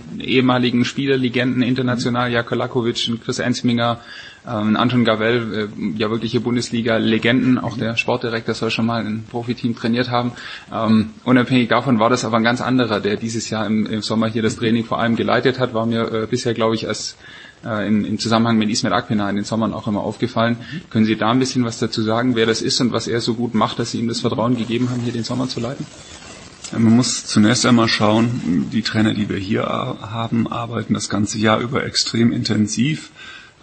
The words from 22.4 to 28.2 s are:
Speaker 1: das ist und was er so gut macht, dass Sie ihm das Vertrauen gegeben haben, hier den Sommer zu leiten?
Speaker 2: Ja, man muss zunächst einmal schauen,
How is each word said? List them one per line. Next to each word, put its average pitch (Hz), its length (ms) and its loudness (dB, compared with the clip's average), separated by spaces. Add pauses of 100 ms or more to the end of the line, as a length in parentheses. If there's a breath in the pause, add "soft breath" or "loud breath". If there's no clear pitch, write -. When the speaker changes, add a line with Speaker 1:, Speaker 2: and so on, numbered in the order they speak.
Speaker 1:
das 113 160 2
ist - 200 -2
und 117 100 2
was 110 160 -2
er 113 140 0
so 113 140 -2
gut 117 200 -4
macht, 110 240 0
dass 113 120 -4
Sie 110 80 -4
ihm 117 100 -2
das 117 100 -4
Vertrauen 117 380 0
gegeben 117 320 -2
haben, 123 120 -4
hier 120 120 -4
den 117 100 -4
Sommer 123 240 -4
zu 123 140 -6
leiten? 143 240 -6 (840 loud breath)
Speaker 2:
Ja, - 60 -4
man 113 180 6
muss 123 300 0
zunächst 113 400 4
einmal 117 220 6
schauen, 107 840 2